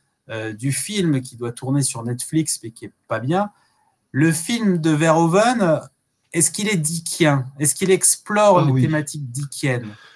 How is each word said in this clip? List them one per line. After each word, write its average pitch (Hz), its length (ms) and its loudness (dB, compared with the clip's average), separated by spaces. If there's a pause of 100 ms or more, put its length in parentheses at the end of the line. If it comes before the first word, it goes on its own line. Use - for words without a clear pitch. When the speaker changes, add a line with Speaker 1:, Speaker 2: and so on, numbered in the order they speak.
(300)
Speaker 1:
euh, 110 240 -6
du 123 180 -4
film 170 480 -2
qui 127 160 -16
doit 120 160 -6
tourner 135 300 -2
sur 117 200 -4
Netflix, 123 600 -4
mais 113 80 -12
qui - 160 -16
est - 60 -16 (140)
pas 110 140 -4
bien. 175 300 -2 (600)
Le 156 200 4
film 208 460 0
de 156 100 0
Verhoeven, 165 960 2 (500)
est-ce 165 180 0
qu'il - 180 -4
est 214 80 2
dickien ? 151 680 0 (140)
Est-ce 143 160 0
qu'il 190 160 -2
explore 202 680 4
Speaker 2:
Ah - 40 2
Speaker 1:
les 139 80 2
Speaker 2:
oui. 131 80 2
Speaker 1:
thématiques 147 500 -2
dickiennes ? 131 580 -6 (280)